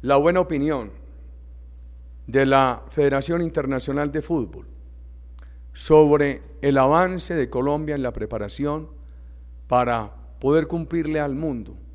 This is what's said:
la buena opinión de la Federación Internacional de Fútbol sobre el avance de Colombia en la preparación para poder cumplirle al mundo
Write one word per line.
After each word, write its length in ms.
la 160
buena 240
opinión 500
de 200
la 420
Federación 540
Internacional 680
de 120
Fútbol 440
sobre 720
el 160
avance 560
de 160
Colombia 440
en 80
la 100
preparación 760
para 480
poder 260
cumplirle 540
al 140
mundo 420